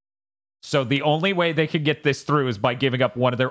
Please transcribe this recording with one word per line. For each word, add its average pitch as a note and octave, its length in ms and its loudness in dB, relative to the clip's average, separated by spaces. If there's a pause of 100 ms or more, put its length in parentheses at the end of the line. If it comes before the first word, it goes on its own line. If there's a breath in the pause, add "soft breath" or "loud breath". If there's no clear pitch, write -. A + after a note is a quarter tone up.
(640)
So C#3 200 -2
the C#3 180 -2
only D#3+ 300 0
way F3 200 0
they D#3 140 0
can D#3 160 -2
get D3 220 -2
this C#3 180 0
through C#3+ 240 2
is A#2+ 100 -2
by B2 180 0
giving B2+ 280 0
up B2 140 0
one B2 180 2
of A#2 40 -6
their B2+ 120 0